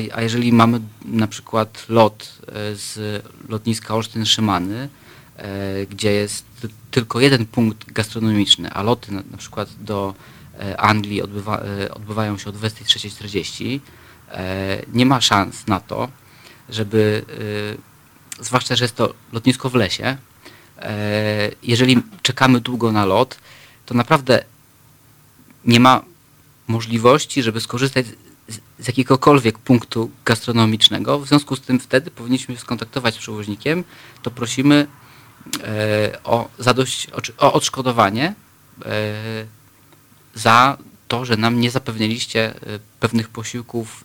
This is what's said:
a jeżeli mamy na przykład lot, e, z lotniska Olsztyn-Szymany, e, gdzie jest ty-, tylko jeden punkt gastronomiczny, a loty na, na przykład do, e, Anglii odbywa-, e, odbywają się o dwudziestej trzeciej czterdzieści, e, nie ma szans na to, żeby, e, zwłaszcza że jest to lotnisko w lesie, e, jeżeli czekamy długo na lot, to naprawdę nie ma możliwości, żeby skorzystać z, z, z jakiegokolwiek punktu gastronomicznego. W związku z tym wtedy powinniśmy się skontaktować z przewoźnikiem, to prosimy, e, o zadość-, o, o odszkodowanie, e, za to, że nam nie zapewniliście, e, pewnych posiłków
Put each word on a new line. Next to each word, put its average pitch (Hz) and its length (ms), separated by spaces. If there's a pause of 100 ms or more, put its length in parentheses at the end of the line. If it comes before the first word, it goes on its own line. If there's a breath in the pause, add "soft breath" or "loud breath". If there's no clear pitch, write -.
(140)
a 113 80
jeżeli 117 300
mamy 117 280 (240)
na 110 220
przykład - 600
lot, 110 500 (100)
e, - 40 (240)
z 107 480 (240)
lotniska 110 460
Olsztyn-Szymany, 110 920 (480 soft breath)
e, 98 500
gdzie 101 260
jest 104 320 (160)
ty-, 113 80 (220)
tylko 120 300
jeden 131 260
punkt 110 460
gastronomiczny, 107 800
a 98 100
loty 107 300
na, 95 180
na - 60
przykład - 320 (120)
do, 98 340 (460 loud breath)
e, 98 200
Anglii 104 420
odbywa-, 101 420 (200)
e, - 100
odbywają 107 440
się 101 120
o - 20
dwudziestej 107 340
trzeciej - 240
czterdzieści, 101 720 (500 soft breath)
e, 95 520 (100)
nie 120 140
ma 131 140
szans - 460
na 95 140
to, 117 280 (600 soft breath)
żeby, 107 560 (1160)
e, 120 40
zwłaszcza 123 320
że 123 80
jest 117 120
to - 180 (180)
lotnisko 123 380
w 123 40
lesie, 113 420 (600 loud breath)
e, 104 720 (120)
jeżeli 123 360 (240)
czekamy 131 380
długo 117 320
na 104 120
lot, 98 320 (500 soft breath)
to - 80
naprawdę 127 500 (1200)
nie 120 160
ma 127 220 (680)
możliwości, 113 720
żeby 113 180
skorzystać 127 460
z, 110 40 (440)
z, - 60 (180)
z - 80
jakiegokolwiek 127 720
punktu 117 520 (140)
gastronomicznego. 113 960
W 139 100
związku 143 280
z - 40
tym 127 200
wtedy 135 300
powinniśmy 123 440
się 120 60
skontaktować 117 540
z - 40
przewoźnikiem, 107 640 (380 loud breath)
to 113 80
prosimy, 139 560 (760 soft breath)
e, 107 600
o 113 240 (100)
zadość-, 123 500 (300)
o, 143 80
o 135 60
odszkodowanie, 127 840 (520)
e, 107 60 (1400)
za 117 420 (320)
to, 120 160
że 120 120
nam 117 240
nie 120 100
zapewniliście, 113 840
e, - 240 (220)
pewnych 113 280
posiłków 117 760